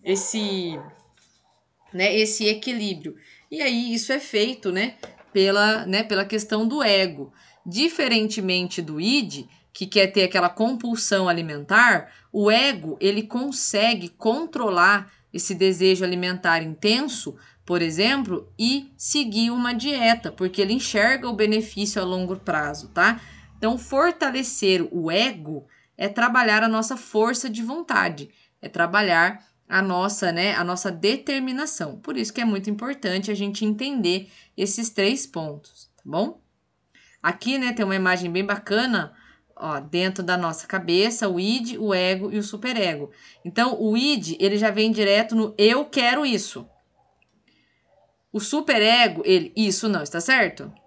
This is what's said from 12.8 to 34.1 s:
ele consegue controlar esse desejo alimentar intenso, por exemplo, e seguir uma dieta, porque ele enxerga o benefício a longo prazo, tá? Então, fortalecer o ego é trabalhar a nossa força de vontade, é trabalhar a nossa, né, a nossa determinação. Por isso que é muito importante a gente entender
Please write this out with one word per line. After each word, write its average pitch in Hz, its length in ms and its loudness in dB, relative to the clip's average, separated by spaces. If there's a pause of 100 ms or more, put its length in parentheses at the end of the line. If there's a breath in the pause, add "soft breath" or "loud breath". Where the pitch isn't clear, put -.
ele 202 240 0
consegue 226 840 -2
controlar 208 1000 0 (220 soft breath)
esse 185 220 -6
desejo 185 480 4
alimentar 180 580 0
intenso, 208 760 -4 (280 loud breath)
por 175 160 0
exemplo, 190 800 -2
e 262 380 -2
seguir 226 540 0
uma 247 220 -2
dieta, 233 580 0
porque 185 300 -2
ele 196 120 2
enxerga 247 560 0
o 220 60 -4
benefício 214 680 0
a 185 40 -2
longo 185 300 -4
prazo, 151 540 -4
tá? 214 320 2 (360 loud breath)
Então, 233 200 0
fortalecer 262 1120 0
o 165 180 -2
ego 165 560 -2 (320 soft breath)
é 202 120 -4
trabalhar 233 540 2
a 226 40 2
nossa 226 300 -2
força 233 520 0
de 220 120 -6
vontade, 208 680 -2 (320 soft breath)
é 143 60 -14
trabalhar 175 800 2 (240 loud breath)
a 190 120 2
nossa, 185 520 0
né, 185 220 0
a 175 100 0
nossa 180 260 -4
determinação. 262 1080 -4
Por 277 200 -8
isso 220 160 -4
que 240 80 -4
é 233 40 0
muito 202 240 -2
importante 208 600 -4
a - 20 0
gente 202 300 -4
entender 214 680 0 (280 loud breath)